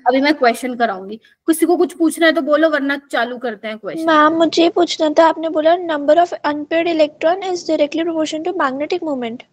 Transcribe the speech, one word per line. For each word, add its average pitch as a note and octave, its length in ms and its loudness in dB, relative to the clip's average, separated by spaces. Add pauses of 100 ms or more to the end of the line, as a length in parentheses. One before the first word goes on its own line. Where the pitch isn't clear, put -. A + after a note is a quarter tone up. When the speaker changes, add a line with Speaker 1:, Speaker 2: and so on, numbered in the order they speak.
Speaker 1:
अभी C4 140 2
मैं D4 120 2
question B3 420 0
कराऊंगी, G#3 420 -6
किसी - 480 -4
को D#4+ 120 2
कुछ F4 200 0
पूछना D#4+ 280 0
है D#4+ 60 4
तो D#4+ 100 0
बोलो, D4+ 280 2
वरना C#4 280 -2
चालू B3 400 -6
करते A3+ 300 -8
हैं G#3+ 100 -10
question। D#4+ 300 -8
Speaker 2:
मैम, D#4 260 4
मुझे E4 300 2
ये E4+ 60 4
पूछना E4 400 0
था, D#4 160 4
आपने D#4+ 240 0
बोला D#4 220 2
number D#4 440 0
of F4 180 4
unpaired D4+ 540 -2
electron D#4+ 560 0
is F4+ 260 -6
directly D#4 340 0
proportional D#4+ 440 -4
to F4+ 100 -4
magnetic D4+ 460 -4
moment। B3+ 500 -6